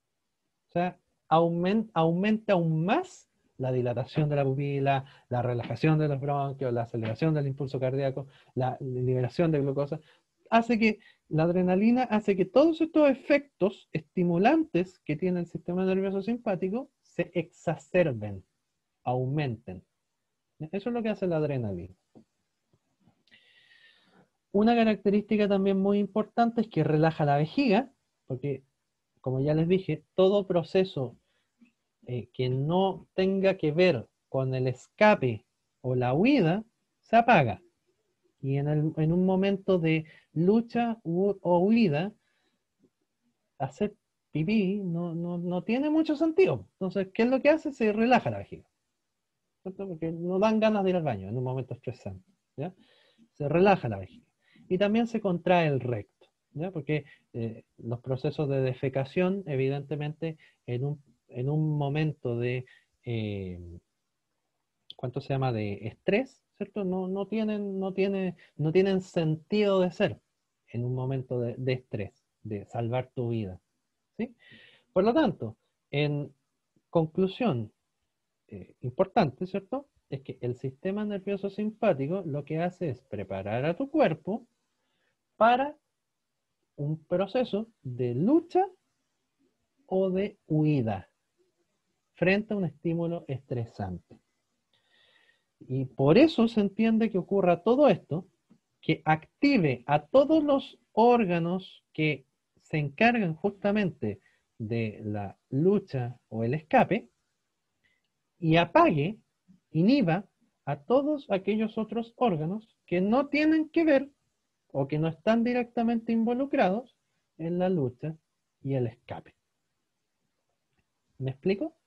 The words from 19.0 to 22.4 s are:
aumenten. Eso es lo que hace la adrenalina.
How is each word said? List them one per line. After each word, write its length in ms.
aumenten. 800
Eso 180
es 40
lo 80
que 80
hace 180
la 100
adrenalina. 580